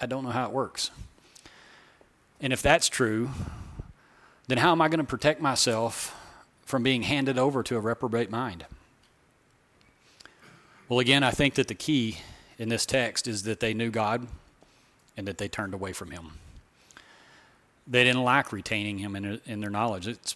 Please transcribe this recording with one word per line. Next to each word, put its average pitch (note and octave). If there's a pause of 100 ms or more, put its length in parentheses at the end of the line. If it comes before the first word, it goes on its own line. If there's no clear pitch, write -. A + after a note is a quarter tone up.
I B2+
don't C3
know B2
how A#2+
it G#2+
works. - (1500)
And C3
if -
that's D#3
true, A2+ (1200)
then B2+
how E3+
am E3
I D#3
gonna D#3+
protect C#3+
myself A#2 (480)
from C3
being B2+
handed C3+
over C3
to B2
a A2+
reprobate A2+
mind? G#2+ (2250)
Well, B2
again, C3
I B2
think C#3+
that C3+
the A2
key A#2+ (380)
in A2+
this A2+
text B2
is G#2+
that G#2+
they A2
knew A#2
God A2 (880)
and G2
that G2
they G2+
turned G2
away F#2+
from F2
him. D#2+ (1500)
They B2
didn't B2+
like B2+
retaining G#2
him G2+
in, G2+
in G#2+
their G#2
knowledge. G#2
It's, -